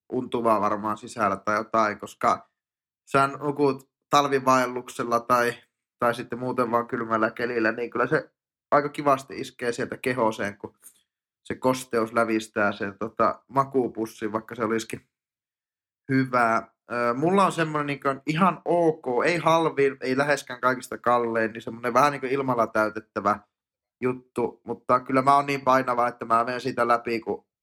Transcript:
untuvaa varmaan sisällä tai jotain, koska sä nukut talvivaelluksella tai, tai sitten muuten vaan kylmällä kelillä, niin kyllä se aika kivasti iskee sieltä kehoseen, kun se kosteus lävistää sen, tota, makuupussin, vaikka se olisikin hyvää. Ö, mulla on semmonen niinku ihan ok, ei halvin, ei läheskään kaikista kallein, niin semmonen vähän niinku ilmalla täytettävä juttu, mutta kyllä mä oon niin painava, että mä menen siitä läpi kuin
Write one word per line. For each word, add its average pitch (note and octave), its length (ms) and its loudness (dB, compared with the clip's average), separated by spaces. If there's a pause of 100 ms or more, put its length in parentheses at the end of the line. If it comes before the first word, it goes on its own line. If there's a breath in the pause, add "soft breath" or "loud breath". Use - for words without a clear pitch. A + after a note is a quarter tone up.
(140)
untuvaa A#2 480 0
varmaan G#2 360 -2
sisällä G#2 400 -2
tai G#2+ 200 -2
jotain, G#2+ 420 -2
koska - 500 -2 (600)
sä C#3 160 4
nukut C#3 600 -2 (200)
talvivaelluksella C3 1080 2
tai, A#2+ 340 2 (460)
tai A#2+ 160 0
sitten A#2+ 240 -8
muuten B2 320 -2
vaan A#2 160 0
kylmällä A2+ 440 -2
kelillä, A#2+ 400 0
niin A#2+ 180 -6
kyllä A#2+ 180 0
se C#3+ 220 -2 (420)
aika C#3+ 180 2
kivasti C#3+ 500 -2
iskee B2 320 -6
sieltä - 260 -6
kehoseen, A2 600 -2
kun - 180 -14 (680 soft breath)
se A#2 120 -10
kosteus A#2+ 580 -2
lävistää A2 580 0
sen, G2+ 280 -8
tota, A2+ 480 -2
makuupussin, A#2 840 -2
vaikka A2 240 -6
se A#2+ 80 -4
olisikin A2 380 -4 (1080)
hyvää. B2 640 2 (200)
Ö, A#2+ 220 0
mulla F3+ 320 2
on E3 60 2
semmonen D#3 360 -2
niinku C#3 200 -6 (180)
ihan D#3+ 400 0
ok, E3 400 0 (200)
ei E3+ 120 2
halvin, D3 640 2
ei B2+ 160 -2
läheskään C#3 440 -2
kaikista B2 360 -2
kallein, A#2 560 0
niin A2+ 80 -12
semmonen A#2 320 -6
vähän C#3+ 180 6
niinku C3 180 -6
ilmalla B2+ 380 0
täytettävä G#2 720 -2 (640)
juttu, B2+ 640 -4
mutta B2 340 0
kyllä C3 220 0
mä C#3 140 4
oon C#3+ 100 2
niin C#3 160 -4
painava, B2+ 460 2
että A#2+ 180 -8
mä A#2 180 2
menen B2 180 -6
siitä A#2+ 260 -2
läpi A#2 320 0
kuin - 260 -6 (180)